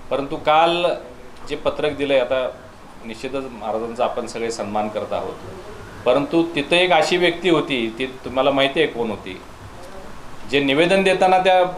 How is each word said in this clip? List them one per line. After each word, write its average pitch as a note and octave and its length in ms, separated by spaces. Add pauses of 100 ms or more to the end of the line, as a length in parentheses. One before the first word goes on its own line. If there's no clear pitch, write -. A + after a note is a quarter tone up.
परंतु C#3 260
काल E3+ 500 (640)
जे D3 60
पत्रक C#3+ 400
दिलं C#3 180
आहे, C3 80
आता B2+ 280 (560)
निश्चितच C3 460
महाराजांचा A2+ 520
आपण A#2 220
सगळे A2+ 260
सन्मान G#2+ 360
करत G#2 260
आहोत, - 200 (720)
परंतु C#3+ 380 (120)
तिथं D3 200
एक F3+ 160
अशी E3 260
व्यक्ती F3+ 320
होती, C3 500
ती C3 60
तुम्हाला C3 460
माहिती C#3 280
आहे D3+ 80
कोण A#2 220
होती, F#2+ 320 (1120)
जे C#3+ 120
निवेदन E3+ 400
देताना F#3 360
त्या F#3 260 (120)